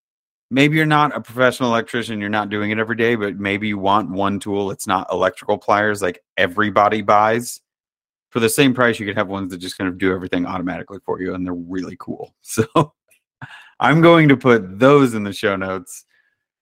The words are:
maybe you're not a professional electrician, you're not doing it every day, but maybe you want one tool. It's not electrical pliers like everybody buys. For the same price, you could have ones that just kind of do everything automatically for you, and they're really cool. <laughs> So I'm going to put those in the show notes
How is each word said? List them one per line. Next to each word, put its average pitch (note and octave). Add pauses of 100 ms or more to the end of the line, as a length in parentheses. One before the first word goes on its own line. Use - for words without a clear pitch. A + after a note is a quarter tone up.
(500)
maybe D3
you're D#3
not D3+
a A2+
professional B2
electrician, A2+
you're G2+
not G#2
doing G#2
it G#2+
every A2+
day, A2+
but G2+
maybe G2+
you G#2
want G2
one G2
tool. G2+
It's -
not F#2+
electrical F#2
pliers G#2
like F2+ (140)
everybody G#2
buys. A2 (680)
For B2
the A2+
same C#3
price, A#2+
you G2+
could G2
have G#2
ones G2
that F2+
just F2+
kind G2
of F2+
do F#2
everything F#2
automatically F2+
for F2
you, F#2
and F2+
they're F2+
really F2
cool. -
<laughs> -
So - (1120)
I'm C#3+
going E3
to C3+
put G#2
those C3
in G#2+
the G2+
show G2
notes F#2+ (580)